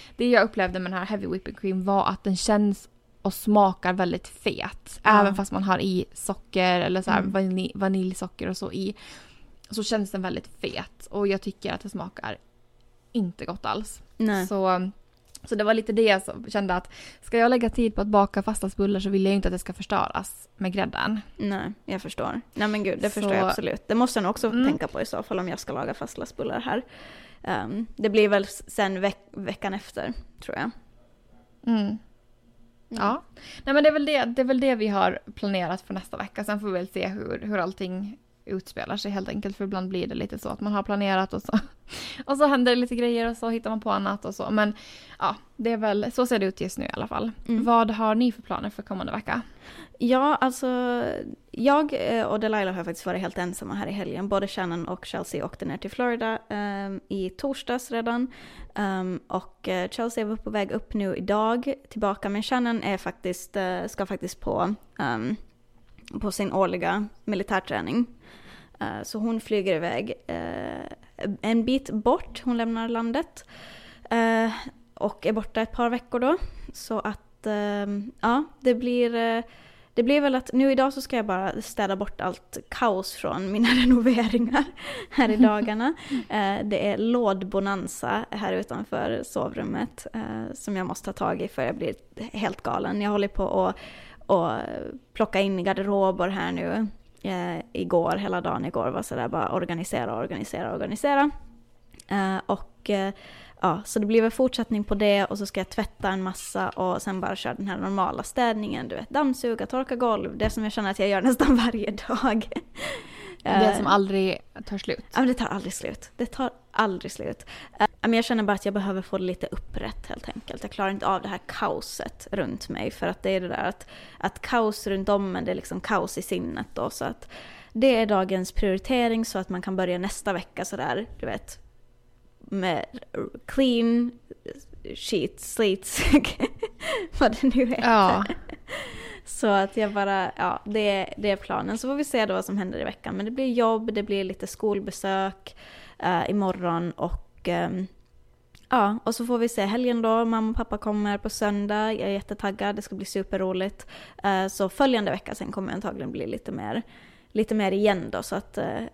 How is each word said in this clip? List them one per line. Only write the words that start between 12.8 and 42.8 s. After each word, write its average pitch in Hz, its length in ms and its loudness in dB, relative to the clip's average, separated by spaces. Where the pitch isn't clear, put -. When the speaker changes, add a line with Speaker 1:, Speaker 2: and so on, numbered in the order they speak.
Speaker 1:
inte 185 340 -2
gott - 200 -8
alls. 185 360 -4
Speaker 2:
Nej. 202 300 2
Speaker 1:
Så, 185 420 2
så - 120 -2
det 208 80 2
var 214 100 6
lite 220 200 2
det 214 80 6
jag 202 220 8
så-, - 240 -10
kände, 196 280 0
att - 160 -4
ska - 160 -2
jag 233 120 8
lägga 240 200 4
tid 220 260 2
på 202 60 0
att 202 60 0
baka 202 360 6
fastlagsbullar 196 560 0
så 196 100 -2
vill 196 160 4
jag 196 60 6
ju 202 40 6
inte 190 120 2
att 180 60 4
det 180 60 -2
ska - 140 -8
förstöras - 720 -2
med 185 160 -2
grädden. 202 460 0
Speaker 2:
Nej, 202 340 -2
jag 190 160 -4
förstår. - 400 -6
Nej, 208 140 0
men 208 160 0
gud, 196 180 -2
det 214 80 2
förstår 208 200 -2
Speaker 1:
Så 196 60 4
Speaker 2:
jag 190 140 4
absolut. - 380 -2
Det 214 80 2
måste 240 240 4
jag 202 40 0
nog 180 60 2
också 233 180 0
Speaker 1:
Mm. 240 200 4
Speaker 2:
tänka 302 200 0
på - 140 -6
i - 40 -2
så - 180 -6
fall - 160 -4
om 180 100 -4
jag 160 100 -6
ska - 140 -8
laga 127 200 -4
fastlagsbullar - 640 -8
här. 240 240 -4
Ehm, 151 420 -4
det 214 140 0
blir 208 200 6
väl 202 140 4
s-, - 240 -10
sen 190 340 0
veck-, 196 300 -2
veckan 196 420 -6
efter, - 400 -6
tror - 160 -6
jag. 220 140 -2
Speaker 1:
Mm. 226 180 4
Speaker 2:
Mm. 208 120 -4
Speaker 1:
Ja. 220 340 -2
Nej, 269 100 0
men 294 100 8
det 302 60 10
är 302 40 4
väl 294 120 2
det, 277 200 4
det 240 160 0
är 254 40 4
väl 262 140 4
det 262 160 4
vi 214 120 0
har 190 320 2
planerat 185 460 -2
för - 120 -10
nästa - 240 -8
vecka. 196 260 -6
Sen 208 160 -2
får 208 80 -6
vi 190 60 -2
väl 180 140 -2
se 185 200 -2
hur, 196 360 -6
hur 208 140 -2
allting 185 600 -4
utspelar - 520 -6
sig 202 140 -6
helt 196 180 -4
enkelt. 202 280 -6
För 202 60 -4
ibland 190 260 -4
blir 185 180 -2
det - 80 -6
lite - 240 -6
så - 100 -8
att - 120 -6
man 208 120 -2
har 196 100 0
planerat 196 500 0
och 202 80 -4
så, - 180 6
<laughs> - 340 -12
och 277 120 2
så 294 100 8
händer 254 240 6
det 240 100 4